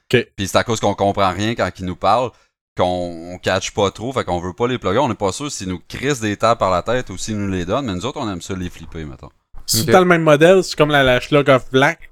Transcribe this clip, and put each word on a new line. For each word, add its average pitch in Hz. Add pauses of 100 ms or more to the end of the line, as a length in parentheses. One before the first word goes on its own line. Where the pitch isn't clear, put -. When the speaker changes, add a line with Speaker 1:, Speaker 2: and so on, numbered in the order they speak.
(120)
Speaker 1:
Ok. 120
Speaker 2:
Pis 98
c'est 104
à 95
cause 113
qu'on 101
comprend 98
rien 104
quand 98
ils 92
nous 90
parlent, 110 (440)
qu'on, 90
on -
catch 95
pas 101
trop, 127
fait 107
qu'on 87
veut 90
pas 120
les 123
plugger, 98
on 135
est 98
pas 98
sûr 143
s'ils 92
nous 90 (100)
crissent 117
des 104
tables 113
par 98
la 87
tête 120
ou 92
s'ils 107
nous 101
les 90
donnent, 135
mais 104
nous 90
autres, 151
on 110
aime 87
ça -
les 90
flipper, 80
mettons. 67 (380)
Speaker 1:
C'est 110
Speaker 3:
Ok. -
Speaker 1:
tout -
le -
temps 185
le 180
même 170
modèle, 160
c'est -
comme 151
la, 143
la 123
Schluck 143
of 127
Black, 139 (140)